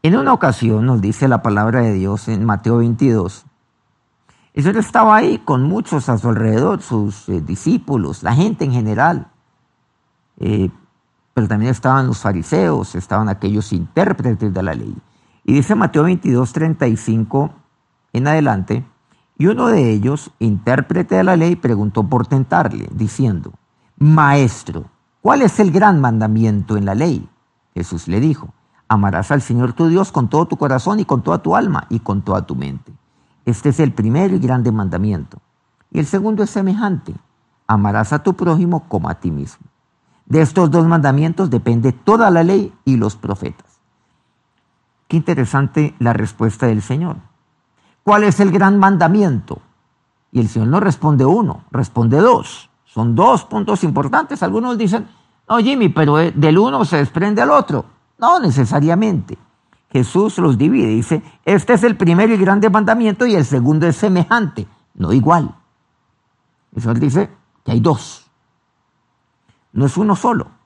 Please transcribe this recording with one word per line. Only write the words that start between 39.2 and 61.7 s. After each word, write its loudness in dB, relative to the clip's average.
mismo. -10
De 2
estos 2
dos 2
mandamientos 2
depende 0
toda 2
la 4
ley 0
y 2
los -2
profetas.'" -10
Qué -2
interesante 0
la 0
respuesta -2
del 0
Señor. -6
"¿Cuál 4
es 2
el 4
gran 4
mandamiento?". 2
Y -2
el 0
Señor -2
no 2
responde 2
uno, 0
responde 0
dos. 0
Son -4
dos 4
puntos -4
importantes. -2
Algunos -4
dicen, -2
"No, 0
Jimmy, 2
pero, 2
eh, 0
del 4
uno 0
se -2
desprende -2
al 0
otro". 0
No 2
necesariamente. 0
Jesús -2
los 2
divide. 2
Dice, -2
"Este 2